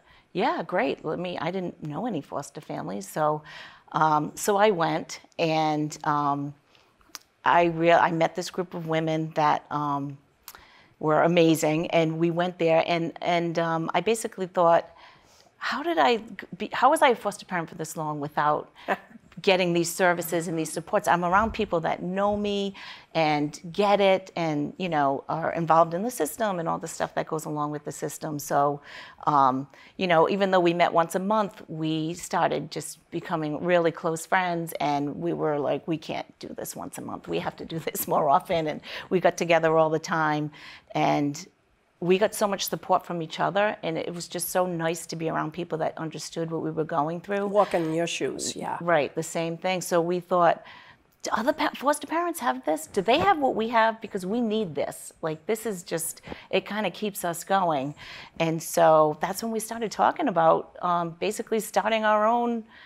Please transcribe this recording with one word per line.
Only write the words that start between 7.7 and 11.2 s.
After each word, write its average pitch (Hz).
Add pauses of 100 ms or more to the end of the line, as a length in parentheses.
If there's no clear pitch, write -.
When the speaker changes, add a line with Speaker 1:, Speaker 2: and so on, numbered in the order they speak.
Speaker 1:
I 160
met 165
this 175
group 175
of 170
women 160
that, 151
um, 143 (800)
were 151